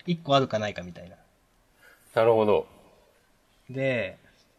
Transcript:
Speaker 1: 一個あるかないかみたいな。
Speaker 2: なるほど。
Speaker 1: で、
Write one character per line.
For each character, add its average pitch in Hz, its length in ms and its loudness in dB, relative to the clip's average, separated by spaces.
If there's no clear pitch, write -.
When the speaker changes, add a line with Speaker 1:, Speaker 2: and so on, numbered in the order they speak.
Speaker 1:
一 170 180 -6
個 139 140 2
あ 135 40 4
る 131 60 0
か 110 120 -2
な 107 100 -4
い 95 60 -8
か 92 80 -10
み 90 100 -16
た - 100 -20
い 87 60 -18
な。 98 80 -20
Speaker 2:
な 113 100 2
る 117 100 6
ほ 110 100 4
ど。 95 220 2
Speaker 1:
で、 127 480 -4